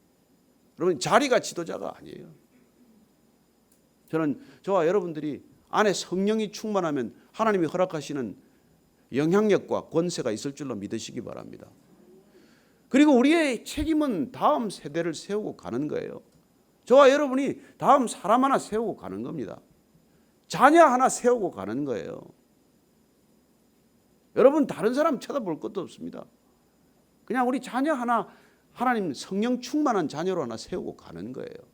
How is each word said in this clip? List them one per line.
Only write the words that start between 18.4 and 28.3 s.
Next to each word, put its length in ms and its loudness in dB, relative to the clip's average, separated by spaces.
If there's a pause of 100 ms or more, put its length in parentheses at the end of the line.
하나 140 2
세우고 380 -6
가는 260 -10
겁니다. 380 -10 (840)
자녀 380 8
하나 240 4
세우고 420 0
가는 340 -4
거예요. 380 -6 (2250)
여러분, 300 6
다른 280 -2
사람 240 0
쳐다볼 420 -6
것도 200 -8
없습니다. 440 -12 (1000)
그냥 240 0
우리 120 -2
자녀 320 -2
하나, 360 -2 (440)